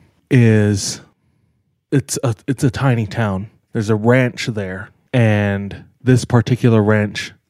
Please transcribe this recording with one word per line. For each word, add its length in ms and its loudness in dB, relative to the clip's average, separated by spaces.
is 680 2
it's 320 -2
a, 100 -2
it's 160 -2
a 60 0
tiny 360 0
town. 440 -4
There's 160 -4
a 80 2
ranch 520 0
there, 420 -8
and 720 0
this 220 2
particular 580 2
ranch, 500 -2